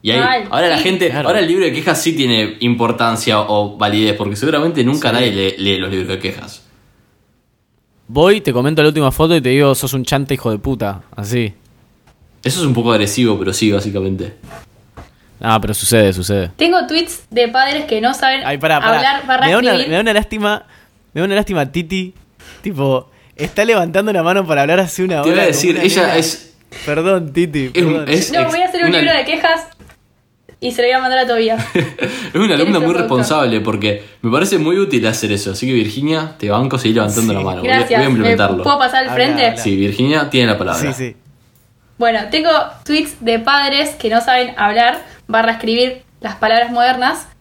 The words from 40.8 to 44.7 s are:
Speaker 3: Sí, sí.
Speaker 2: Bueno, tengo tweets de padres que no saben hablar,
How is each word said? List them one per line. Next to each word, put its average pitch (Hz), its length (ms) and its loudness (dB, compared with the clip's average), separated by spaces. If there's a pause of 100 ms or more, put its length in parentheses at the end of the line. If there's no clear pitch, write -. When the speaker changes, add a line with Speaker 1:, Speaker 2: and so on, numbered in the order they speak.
Speaker 3:
Sí, 143 120 -2 (180)
sí. - 40 -20 (800)
Speaker 2:
Bueno, 226 220 2 (100)
tengo 320 200 2 (340)
tweets 302 400 -4
de 233 160 0
padres 277 520 0
que - 180 -6
no 226 120 2
saben 247 360 0
hablar, 233 420 0 (280)